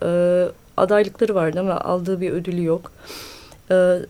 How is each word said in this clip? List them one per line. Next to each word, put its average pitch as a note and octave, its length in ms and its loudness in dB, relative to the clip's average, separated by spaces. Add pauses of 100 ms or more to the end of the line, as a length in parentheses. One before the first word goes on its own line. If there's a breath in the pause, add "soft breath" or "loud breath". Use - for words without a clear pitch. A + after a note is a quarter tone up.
e, F3 440 2 (300)
adaylıkları G#3 580 2
vardı E3 240 0
ama F#3 200 -2
aldığı F3+ 420 -2
bir F#3 100 -2
ödülü F3 320 -4
yok. E3 280 -2 (800 loud breath)
E, F3+ 260 4 (120)